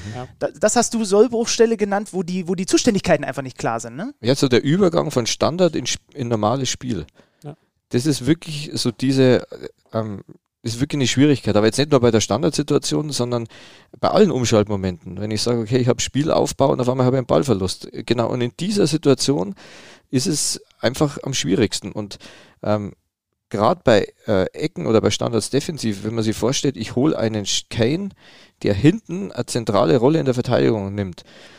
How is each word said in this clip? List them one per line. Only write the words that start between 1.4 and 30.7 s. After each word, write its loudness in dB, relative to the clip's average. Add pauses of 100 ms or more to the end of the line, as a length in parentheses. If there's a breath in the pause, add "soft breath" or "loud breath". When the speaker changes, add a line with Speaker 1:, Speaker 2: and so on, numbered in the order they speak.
Speaker 2:
genannt, -4
wo -2
die, -6
wo 0
die -4
Zuständigkeiten 2
einfach -6
nicht -12
klar -2
sind, -14
ne? -10
Speaker 3:
Ja, 4
so 2
der 4
Übergang 2
von -2
Standard 0
in -6
Sp-, -8
in -6
normales 0
Spiel. -8 (380 soft breath)
Speaker 1:
Ja. -16 (360)
Speaker 3:
Das 0
ist -2
wirklich -2
so -2
diese, 2 (460)
ähm, -6 (400)
ist -6
wirklich -2
eine 2
Schwierigkeit. 2
Aber 4
jetzt 2
nicht 2
nur 4
bei 4
der 4
Standardsituation, 0
sondern -2 (520 loud breath)
bei 2
allen 6
Umschaltmomenten. 0
Wenn -6
ich -2
sage, 0
okay, 0
ich 0
hab 2
Spielaufbau 0
und 0
auf -2
einmal 2
hab 2
ich 2
einen -2
Ballverlust. 0 (160)
Genau, 0
und -4
in -4
dieser 0
Situation 0 (560 loud breath)
ist 0
es -4 (180)
einfach -2
am -6
schwierigsten. -2
Und, -10 (440 loud breath)
ähm, -2 (560)
grad 0
bei, 4 (200)
äh, 2
Ecken -6
oder 4
bei 2
Standards -2
defensiv, -4
wenn -6
man -2
sich -2
vorstellt, -2
ich -8
hol 0
einen -4
Sch-, -4
Kane, -2 (520 soft breath)
der 2
hinten 0
eine -6
zentrale 2
Rolle 4
in -2
der 0
Verteidigung 0